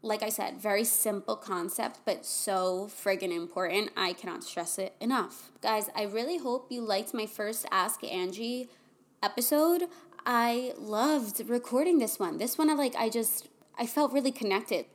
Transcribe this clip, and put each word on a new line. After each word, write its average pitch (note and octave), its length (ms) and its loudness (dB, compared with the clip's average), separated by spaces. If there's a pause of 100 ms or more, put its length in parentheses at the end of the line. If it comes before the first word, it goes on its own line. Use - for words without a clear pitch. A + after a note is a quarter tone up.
Like G#3+ 200 -2
I A3 80 -2
said, G#3 280 -4
very G#3 260 2
simple G#3+ 520 0
concept, F3+ 680 -4
but F3 180 -2
so F#3 640 0
friggin' F#3 460 0
important. F3+ 600 -2
I F3+ 180 0
cannot - 300 -10
stress - 340 -4
it F#3+ 200 -4
enough. A3+ 520 -2 (100)
Guys, G#3+ 340 0
I G#3+ 100 -2
really A#3 340 -2
hope B3+ 340 -4
you B3 80 -6
liked G#3+ 320 -2
my A3 140 -2
first G#3+ 440 -6
Ask F#3+ 340 0
Angie A3+ 680 -4 (520)
episode. D4+ 600 4 (420)
I A#3+ 540 2
loved A3 680 0
recording B3 520 4
this A#3 200 2
one. E3 200 0
This B3 180 -2
one, D#4 140 6
I, - 20 4
like, C#4 240 2
I A3+ 140 2
just, A3+ 380 0 (300)
I A#3+ 60 0
felt C#4 260 2
really C4 220 2
connected. G#3 640 0